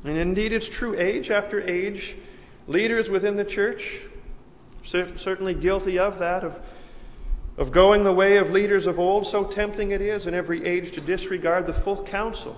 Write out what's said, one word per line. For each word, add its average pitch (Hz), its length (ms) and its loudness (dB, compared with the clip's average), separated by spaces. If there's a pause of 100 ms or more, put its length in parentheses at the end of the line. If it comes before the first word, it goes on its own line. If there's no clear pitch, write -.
And 151 160 -2
indeed, 190 340 2
it's 220 160 -2
true, 220 300 -4
age 196 320 0
after 202 300 0
age, 185 560 -4 (540)
leaders 220 400 2
within 202 240 2
the 202 100 0
church, 208 560 -2 (840)
cer-, 180 340 -4
certainly 190 360 -2
guilty 185 440 0
of 190 220 2
that, 175 240 0
of, 160 120 -6 (1000)
of 127 140 -2
going 202 320 8
the 190 80 6
way 196 240 6
of 190 140 4
leaders 196 360 4
of 170 100 0
old. 190 300 2
So 208 160 0
tempting 208 480 -4
it 196 100 -2
is 202 280 -2
in 170 60 -2
every 170 300 -2
age 175 280 -2
to 156 80 -8
disregard 180 680 0
the 160 60 -4
full 196 320 0
counsel, 208 540 -6